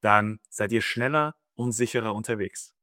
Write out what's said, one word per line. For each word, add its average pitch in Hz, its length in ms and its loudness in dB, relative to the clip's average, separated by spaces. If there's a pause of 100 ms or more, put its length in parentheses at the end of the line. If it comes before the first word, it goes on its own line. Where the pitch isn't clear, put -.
dann 104 480 4
seid 104 240 -4
ihr 113 100 2
schneller 151 540 -2 (180)
und 120 180 -2
sicherer 113 420 0
unterwegs. 107 680 -6